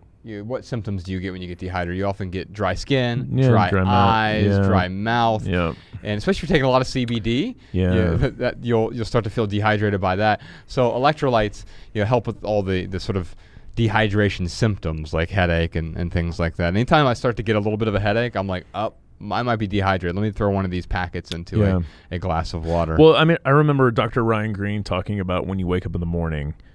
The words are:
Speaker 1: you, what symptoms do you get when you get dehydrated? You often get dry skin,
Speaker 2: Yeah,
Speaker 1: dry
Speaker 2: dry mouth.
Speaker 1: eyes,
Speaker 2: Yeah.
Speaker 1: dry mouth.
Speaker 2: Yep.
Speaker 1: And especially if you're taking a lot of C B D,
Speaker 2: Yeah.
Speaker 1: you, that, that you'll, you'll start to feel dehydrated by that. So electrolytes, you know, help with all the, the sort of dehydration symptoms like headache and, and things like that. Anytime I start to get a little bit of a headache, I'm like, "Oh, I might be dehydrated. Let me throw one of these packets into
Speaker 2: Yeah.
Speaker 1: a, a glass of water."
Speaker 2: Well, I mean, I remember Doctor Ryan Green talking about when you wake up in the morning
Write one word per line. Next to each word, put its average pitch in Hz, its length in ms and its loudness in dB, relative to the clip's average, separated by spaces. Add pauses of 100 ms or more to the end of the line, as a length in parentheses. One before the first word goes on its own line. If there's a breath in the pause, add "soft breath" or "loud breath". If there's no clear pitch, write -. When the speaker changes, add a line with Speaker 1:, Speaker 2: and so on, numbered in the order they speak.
(220)
Speaker 1:
you, 104 220 -12
what 123 200 -8
symptoms 101 380 -6
do 92 100 -8
you 92 80 -4
get 92 120 -6
when 92 80 -10
you 90 80 -10
get 87 100 -10
dehydrated? 90 400 -4
You 98 80 -2
often 95 240 -6
get 92 220 -8
dry 98 220 -2
skin, 127 580 -2
Speaker 2:
Yeah, 131 160 4
Speaker 1:
dry 110 220 6
Speaker 2:
dry 95 140 2
mouth. 101 60 2 (200)
Speaker 1:
eyes, 110 360 2
Speaker 2:
Yeah. 98 200 4
Speaker 1:
dry 92 220 4
mouth. 110 580 0
Speaker 2:
Yep. 87 300 0 (260 loud breath)
Speaker 1:
And 104 160 -4
especially 190 260 -2
if 143 60 -4
you're 185 60 4
taking 135 100 4
a 131 40 4
lot 127 120 6
of 123 40 -4
C 131 180 -2
B 117 160 -2
D, 131 360 0 (160 soft breath)
Speaker 2:
Yeah. 90 220 2
Speaker 1:
you, 87 240 2
that, 127 200 0
that 123 260 -4
you'll, 113 300 0
you'll 117 120 -4
start 117 180 0
to 107 60 -6
feel 110 160 -2
dehydrated 104 540 0
by 92 160 0
that. 104 240 2 (260 loud breath)
So 123 260 0
electrolytes, 123 720 0 (300 soft breath)
you 104 80 0
know, 101 40 0
help 120 200 0
with - 180 -8
all 104 180 0
the, 92 240 -2
the 95 140 -6
sort 98 160 -4
of 90 180 -6 (420 soft breath)
dehydration 104 720 2
symptoms 82 680 -2
like 82 160 -2
headache 85 440 0
and, 80 220 -6
and 85 160 -4
things 85 260 -2
like 82 180 -2
that. 87 120 0
Anytime 123 380 2
I 120 80 2
start 117 220 -2
to 123 60 -6
get 110 140 2
a 104 40 2
little 107 180 0
bit 110 100 0
of 101 60 0
a 101 60 2
headache, 110 360 0
I'm 98 100 -2
like, 92 280 -6
"Oh, 104 180 -4 (380)
I 104 120 -2
might 120 140 0
be 107 100 -2
dehydrated. 95 500 0
Let 104 60 -2
me 107 100 -2
throw 101 180 0
one 98 160 0
of 90 40 -4
these 90 160 -4
packets 90 440 -6
into 85 300 -2
Speaker 2:
Yeah. 95 200 4 (300 loud breath)
Speaker 1:
a, 90 60 -6
a - 20 -4
glass 82 340 -2
of 82 140 -6
water." 82 320 0
Speaker 2:
Well, 156 180 10
I 156 80 4
mean, 165 220 2
I 135 40 2
remember 139 400 4
Doctor 113 320 0
Ryan 110 300 0
Green 101 320 -4
talking 101 360 -4
about 90 260 -2
when 95 120 -4
you 90 80 -2
wake 90 200 0
up 85 80 -6
in 90 60 -2
the 85 60 -4
morning 80 480 -4 (200 soft breath)